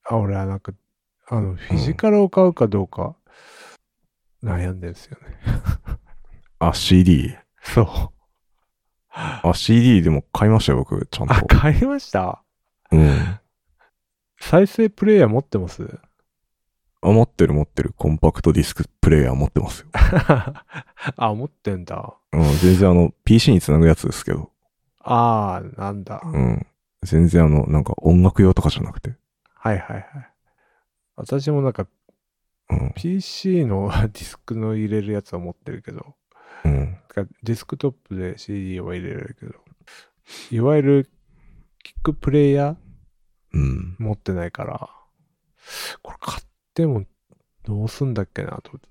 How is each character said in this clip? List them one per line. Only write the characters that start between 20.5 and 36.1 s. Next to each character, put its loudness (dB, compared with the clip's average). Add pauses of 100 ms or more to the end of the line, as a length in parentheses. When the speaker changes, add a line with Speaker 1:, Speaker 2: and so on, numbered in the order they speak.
Speaker 1:
持 -6
っ -12
て -8
ん -12
だ。 -12 (160)
Speaker 2:
う -2
ん、 2 (200)
全 6
然 6
あ 6
の、 4 (100)
ピ 6
ー 6
シ 4
ー 6
に 4
つ -4
な 4
ぐ 6
や 6
つ -12
で -4
す -12
け -4
ど。 -8 (480)
Speaker 1:
あ -2
ー、 -16
な -8
ん -12
だ。 -14
Speaker 2:
う -6
ん。 -2 (360)
全 4
然 4
あ 4
の、 2
な 0
ん -2
か -6
音 4
楽 4
用 6
と 0
か 0
じ -6
ゃ -6
な -8
く -12
て。 -12 (380)
Speaker 1:
は -4
い -4
は -14
い -10
は -12
い。 -20 (1120)
私 -6
も 0
な 0
ん -6
か、 -8 (840)
Speaker 2:
う 0
ん。 -4
Speaker 1:
ピ -6
ー -2
シ -4
ー 0
の -4
<laughs> -6
デ 0
ィ -12
ス -20
ク -12
の -4
入 -4
れ -2
る -8
や -6
つ -18
は -10
持 -12
っ -18
て -18
る -16
け -18
ど。 -20 (480)